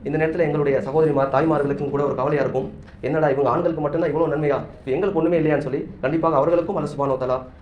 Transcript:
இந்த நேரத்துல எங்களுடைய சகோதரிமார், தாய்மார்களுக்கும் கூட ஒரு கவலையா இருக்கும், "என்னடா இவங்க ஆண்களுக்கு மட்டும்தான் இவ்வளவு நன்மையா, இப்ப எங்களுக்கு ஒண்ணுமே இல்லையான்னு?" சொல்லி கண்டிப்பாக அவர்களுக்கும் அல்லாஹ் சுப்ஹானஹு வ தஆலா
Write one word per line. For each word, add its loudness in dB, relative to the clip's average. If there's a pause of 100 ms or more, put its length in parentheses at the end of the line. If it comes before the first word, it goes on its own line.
இந்த -4
நேரத்துல 2
எங்களுடைய 2
சகோதரிமார், 2
தாய்மார்களுக்கும் 0
கூட 0
ஒரு 0
கவலையா 0
இருக்கும், -2 (320)
"என்னடா 0
இவங்க 2
ஆண்களுக்கு 0
மட்டும்தான் 0
இவ்வளவு 0
நன்மையா, 0 (200)
இப்ப -6
எங்களுக்கு 0
ஒண்ணுமே 2
இல்லையான்னு?" 0
சொல்லி -4 (180)
கண்டிப்பாக 0
அவர்களுக்கும் 2
அல்லாஹ் -4
சுப்ஹானஹு 0
வ -4
தஆலா 0 (220)